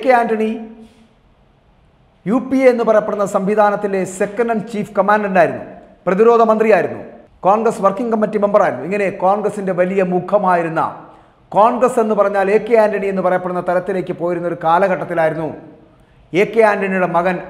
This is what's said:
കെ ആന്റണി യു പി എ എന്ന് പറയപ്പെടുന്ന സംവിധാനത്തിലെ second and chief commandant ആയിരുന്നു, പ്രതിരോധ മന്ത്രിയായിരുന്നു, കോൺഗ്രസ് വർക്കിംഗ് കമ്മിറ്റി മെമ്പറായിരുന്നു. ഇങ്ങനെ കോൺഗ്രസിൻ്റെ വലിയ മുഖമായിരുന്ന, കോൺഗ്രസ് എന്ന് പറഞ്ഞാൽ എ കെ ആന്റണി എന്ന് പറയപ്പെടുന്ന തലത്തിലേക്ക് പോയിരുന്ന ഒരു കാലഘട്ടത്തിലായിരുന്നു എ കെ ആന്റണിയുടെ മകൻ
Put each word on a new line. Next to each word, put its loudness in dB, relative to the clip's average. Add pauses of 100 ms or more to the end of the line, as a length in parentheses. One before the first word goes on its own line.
കെ 4
ആന്റണി -2 (1800)
യു 2 (140)
പി 2
എ 8
എന്ന് 0
പറയപ്പെടുന്ന 0 (120)
സംവിധാനത്തിലെ 0 (160)
second -2
and -2
chief -6 (120)
commandant 2
ആയിരുന്നു, 0 (420)
പ്രതിരോധ 4
മന്ത്രിയായിരുന്നു, 2 (460)
കോൺഗ്രസ് 0
വർക്കിംഗ് -2
കമ്മിറ്റി 0
മെമ്പറായിരുന്നു. 2
ഇങ്ങനെ -2 (160)
കോൺഗ്രസിൻ്റെ -2
വലിയ 0 (100)
മുഖമായിരുന്ന, 0 (760)
കോൺഗ്രസ് 2
എന്ന് -2
പറഞ്ഞാൽ 0
എ 4
കെ 0
ആന്റണി -2
എന്ന് -2
പറയപ്പെടുന്ന -2
തലത്തിലേക്ക് -2
പോയിരുന്ന -4
ഒരു -8
കാലഘട്ടത്തിലായിരുന്നു 0 (920)
എ 2
കെ 2 (100)
ആന്റണിയുടെ -2
മകൻ 0 (140)